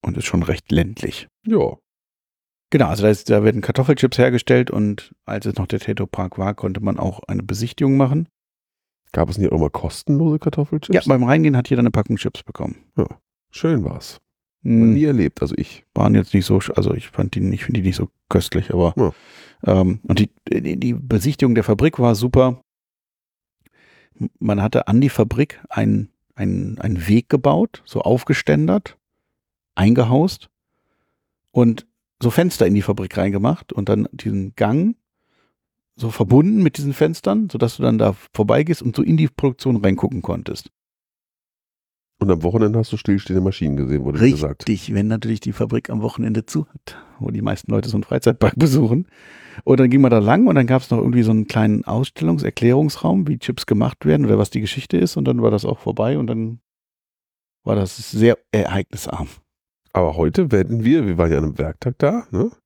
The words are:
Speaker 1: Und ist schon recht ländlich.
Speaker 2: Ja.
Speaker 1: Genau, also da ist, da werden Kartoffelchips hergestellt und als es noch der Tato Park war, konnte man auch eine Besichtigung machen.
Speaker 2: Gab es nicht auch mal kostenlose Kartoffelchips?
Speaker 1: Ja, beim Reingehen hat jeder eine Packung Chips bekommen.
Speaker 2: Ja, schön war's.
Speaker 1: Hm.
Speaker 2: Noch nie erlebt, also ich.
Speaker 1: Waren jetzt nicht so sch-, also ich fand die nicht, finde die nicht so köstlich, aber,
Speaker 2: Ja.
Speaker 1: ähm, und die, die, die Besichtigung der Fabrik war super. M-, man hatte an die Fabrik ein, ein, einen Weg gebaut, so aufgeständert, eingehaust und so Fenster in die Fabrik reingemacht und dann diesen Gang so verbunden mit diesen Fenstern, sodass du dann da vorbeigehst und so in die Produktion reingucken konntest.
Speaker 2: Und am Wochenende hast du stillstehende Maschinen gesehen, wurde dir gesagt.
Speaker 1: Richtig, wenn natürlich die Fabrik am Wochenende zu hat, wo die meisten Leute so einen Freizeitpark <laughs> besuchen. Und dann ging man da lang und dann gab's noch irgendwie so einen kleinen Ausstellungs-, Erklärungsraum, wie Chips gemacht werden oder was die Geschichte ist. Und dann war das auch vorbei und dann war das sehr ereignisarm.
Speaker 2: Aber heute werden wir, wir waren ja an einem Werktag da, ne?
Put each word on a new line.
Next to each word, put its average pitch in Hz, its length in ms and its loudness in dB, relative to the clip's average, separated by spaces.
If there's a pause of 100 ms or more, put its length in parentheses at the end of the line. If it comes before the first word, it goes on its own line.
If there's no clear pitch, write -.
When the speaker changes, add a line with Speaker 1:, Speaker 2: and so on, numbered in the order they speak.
Speaker 1:
Und 92 140 -4
ist - 100 -6
schon 87 160 0
recht - 300 -4
ländlich. - 560 -4 (180)
Speaker 2:
Ja. 220 300 0 (920)
Speaker 1:
Genau, 135 180 4
also 104 160 0
da 214 60 6
ist, - 200 -2
da 107 140 4
werden 110 160 2
Kartoffelchips 131 580 0
hergestellt 123 540 2
und 104 420 -4 (100)
als 104 220 -8
es 101 80 -4
noch 98 140 -4
der 104 100 -4
Tato 104 280 -4
Park - 320 -8
war, 98 160 -2
konnte 98 260 -6
man 101 180 -2
auch - 300 -4
eine 98 160 -4
Besichtigung 120 520 -2
machen. 139 320 0 (840)
Speaker 2:
Gab 85 180 0
es 95 80 -8
nicht 98 140 0
auch 80 80 0
mal 76 100 0
kostenlose 151 680 -2
Kartoffelchips? 147 540 -4
Speaker 1:
Ja, 170 120 2
beim 131 160 2
Reingehen 147 340 4
hat 120 140 -2
jeder 123 100 2
eine 117 120 2
Packung 110 240 0
Chips - 260 -8
bekommen. - 340 -10 (200)
Speaker 2:
Ja, - 100 0 (460)
schön 156 320 0
war's. - 360 -10 (420)
Speaker 1:
Hm. 117 180 2
Speaker 2:
Noch 113 140 6
nie 147 100 4
erlebt, 117 380 0
also 71 140 -4
ich. - 280 -8 (100)
Speaker 1:
Waren 107 220 4
jetzt - 180 0
nicht 95 100 4
so 98 140 2
sch-, - 140 -4
also - 200 0
ich - 160 -6
fand - 280 -4
die 101 40 -2
nicht, 95 240 -2
finde 110 180 -2
die 92 60 0
nicht 90 80 -2
so 90 140 -6 (180)
köstlich, - 460 -2
aber, 85 220 0
Speaker 2:
Ja. 107 160 0 (680)
Speaker 1:
ähm, 92 220 0
und 95 160 0
die, 107 120 2 (180)
die, - 300 -4
die 123 160 -2
Besichtigung 120 600 0
der 113 100 2
Fabrik 123 360 0
war 120 160 4
super. 127 460 0 (1600)
M-, - 120 -6 (100)
man 101 200 0
hatte - 280 -2
an 110 120 4
die 139 80 4
Fabrik 120 600 -2
ein, 107 420 -2 (240)
ein, 98 460 -6
einen 87 260 -4
Weg 107 220 2
gebaut, 151 560 0
so - 180 -8
aufgeständert, 147 960 0 (800)
eingehaust 123 760 2 (1000)
und 117 340 2 (360)
so 120 80 2
Fenster 165 360 2
in 92 80 2
die 101 80 2
Fabrik 98 360 -4
reingemacht 101 560 -2
und 101 160 -4
dann 104 200 0
diesen 101 460 -6
Gang 156 400 0 (1000)
so 117 140 -6
verbunden 151 520 4
mit 156 160 0
diesen 143 160 -4
Fenstern, 190 560 -2
sodass - 260 -2
du 135 60 -6
dann 117 160 2
da 101 160 2 (200)
vorbeigehst 170 480 0
und 120 140 -4
so 156 60 0
in 160 160 2
die 151 100 2
Produktion 131 480 -2
reingucken 95 460 -2
konntest. - 480 -8 (1500)
Speaker 2:
Und 101 120 0
am 82 120 2
Wochenende 107 360 2
hast 110 140 -2
du 110 40 -6
stillstehende 98 460 -2
Maschinen 85 340 -2
gesehen, 69 280 -2
wurde 71 140 -4
dir 117 120 6
gesagt. 76 380 -4
Speaker 1:
Richtig, 110 260 -4
wenn 101 120 0
natürlich 110 340 -4
die - 120 -8
Fabrik 117 380 -6
am 113 100 -4
Wochenende 110 460 -4
zu 151 220 -4
hat, - 280 -20 (220)
wo - 120 -6
die 104 120 -6
meisten 104 280 -6
Leute 110 200 -2
so 104 80 -2
einen 104 60 -4
Freizeitpark - 500 0
<laughs> - 20 -6
besuchen. 139 500 2 (580)
Und 131 160 4
dann 127 100 6
ging 135 100 4
man 127 100 6
da 117 80 6
lang 127 280 4
und 180 80 4
dann 131 120 4
gab's 127 240 0
noch 117 80 2
irgendwie 120 240 2
so 110 80 4
einen 110 160 2
kleinen 107 380 0
Ausstellungs-, 151 600 -2
Erklärungsraum, 151 840 0
wie 120 100 -2
Chips - 280 -8
gemacht 117 400 0
werden 151 180 2
oder 107 140 4
was 104 100 2
die 110 140 -4
Geschichte 131 340 -4
ist. 180 220 0
Und 139 80 -2
dann 123 160 0
war 113 80 4
das 107 160 -2
auch - 120 -4
vorbei 110 400 -4
und 127 80 -4
dann 113 340 -6 (1040)
war 110 120 0
das 98 340 -6
sehr 113 280 4 (120)
ereignisarm. 92 800 -4 (640)
Speaker 2:
Aber 85 240 0
heute 117 360 0
werden 107 320 0
wir, 135 220 2
wir 87 120 -2
waren 85 120 2
ja 76 80 2
an 76 60 -2
einem 73 140 -6
Werktag 80 400 -6
da, 202 320 -2
ne? 175 200 -2 (160)